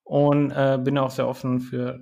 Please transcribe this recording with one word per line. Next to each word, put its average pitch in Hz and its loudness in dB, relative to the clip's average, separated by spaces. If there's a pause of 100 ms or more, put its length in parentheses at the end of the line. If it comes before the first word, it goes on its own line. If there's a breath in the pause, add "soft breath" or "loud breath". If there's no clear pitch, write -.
Und, 143 2
äh, 135 2
bin 135 2
auch 135 0
sehr 127 -2
offen 127 -2
für, 127 -6